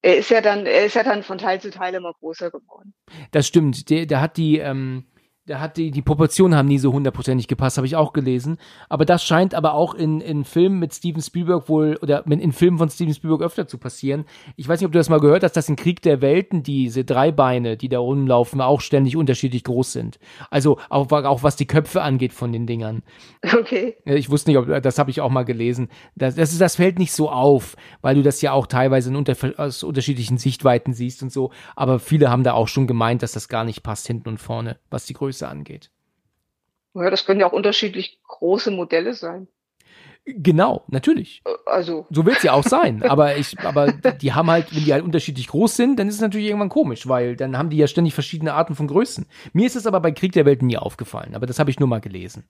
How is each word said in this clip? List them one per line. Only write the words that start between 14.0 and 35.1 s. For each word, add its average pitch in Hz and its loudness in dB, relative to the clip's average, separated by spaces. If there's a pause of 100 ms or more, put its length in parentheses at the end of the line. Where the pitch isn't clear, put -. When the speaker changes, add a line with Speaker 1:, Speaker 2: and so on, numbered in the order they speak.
Speaker 2:
Ich 120 -12
weiß 165 0
nicht, 185 0
ob 156 -2
du 165 4
das 160 4
mal 160 6
gehört 147 6
hast, 175 2
dass 160 0
in 147 2
Krieg 170 -2
der 143 4
Welten 160 2
diese 131 -2
drei 139 2
Beine, 123 2
die 127 -8
da 123 0
rumlaufen, 127 2
auch 135 2
ständig 135 2
unterschiedlich 131 0
groß 127 -2
sind. 117 -8 (320)
Also 143 2 (100)
auch, 139 0
auch 139 0
was 143 2
die - -4
Köpfe 160 0
angeht 131 -2
von 120 -6
den 117 -4
Dingern. 113 -6 (400)
Speaker 1:
Okay. 233 0
Speaker 2:
Ja, 143 0
ich 135 0
wusste 147 0
nicht, 143 6
ob, 135 0
das 127 0
habe 143 0
ich - -4
auch 123 0
mal 127 0
gelesen. 120 -4 (260)
Das, 131 -2
das 156 0
ist, 170 2
das 180 2
fällt 180 4
nicht 180 0
so 151 0
auf, 139 4 (260)
weil 135 2
du 143 4
das 139 2
ja 143 0
auch 135 2
teilweise 131 2
in 135 -4
unter-, 139 -4
aus 143 -6
unterschiedlichen 127 -2
Sichtweiten 127 0
siehst 123 -8
und 131 -10
so. 131 -4 (240)
Aber 131 0
viele 147 2
haben 127 2
da 123 2
auch 117 2
schon 135 0
gemeint, 117 0
dass 113 -6
das - -10
gar 113 -4
nicht 113 -8
passt - -10
hinten 117 -8
und 110 -10
vorne, 113 -8 (100)
was 127 -8
die - -12